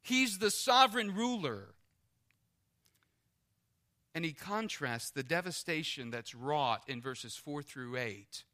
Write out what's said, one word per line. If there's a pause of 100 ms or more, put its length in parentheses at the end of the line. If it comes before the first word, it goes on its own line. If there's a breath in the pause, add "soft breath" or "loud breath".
He's
the
sovereign
ruler. (2500)
And
he
contrasts
the
devastation
that's
wrought
in
verses
four
through
eight (100)